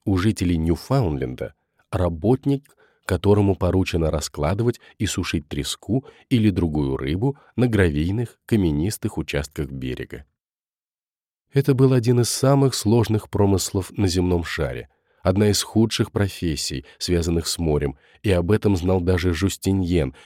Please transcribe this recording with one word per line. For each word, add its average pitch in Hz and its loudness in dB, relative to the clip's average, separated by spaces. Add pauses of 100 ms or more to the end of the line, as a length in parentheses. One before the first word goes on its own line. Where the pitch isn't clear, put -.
У 95 0
жителей 90 0
Ньюфаундленда 80 -2 (360)
работник, 101 -2 (300)
которому 98 2
поручено 87 0
раскладывать 90 -2 (160)
и 107 -4
сушить - -4
треску 98 -4 (220)
или 110 4
другую 76 0
рыбу 95 -4 (180)
на 247 2
гравийных, 95 0
каменистых 92 0
участках 71 -6
берега. 64 -10 (1300)
Это 139 2
был 131 4
один 123 4
из 113 0
самых 135 2
сложных 110 0
промыслов 98 0
на 101 2
земном 90 2
шаре — 64 -6 (320)
одна 101 2
из - 0
худших 110 0
профессий, 85 -4 (140)
связанных 85 0
с - -6
морем, 73 0 (240)
и 107 -2
об 87 2
этом 107 2
знал 92 0
даже 90 0
Жюстиньен, 90 0 (100)